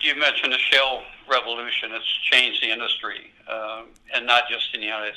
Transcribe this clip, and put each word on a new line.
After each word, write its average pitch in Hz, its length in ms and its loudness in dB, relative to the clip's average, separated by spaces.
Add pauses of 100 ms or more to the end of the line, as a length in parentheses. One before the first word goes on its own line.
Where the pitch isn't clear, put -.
you 147 140 2
mentioned 143 380 2
the 123 60 2
shale 131 420 4 (280)
revolution. 117 640 0
It's 113 120 -8 (240)
changed 127 320 4
the 117 80 0
industry, 113 640 -6 (180)
uh, 110 340 -8 (300)
and 120 120 -2
not 120 240 4
just 117 240 -4
in 117 80 -8
the 107 40 -4
United 107 300 -4